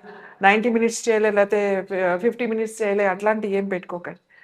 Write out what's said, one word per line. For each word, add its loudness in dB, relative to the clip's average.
నైంటీ 4
మినిట్స్ 0
చేయలే, 2
లేతే 0
ఫి-, 0
ఫిఫ్టీ -2
మినిట్స్ -4
చేయలే, 2
అట్లాంటి 0
ఏం -2
పెట్టుకోకండి. -8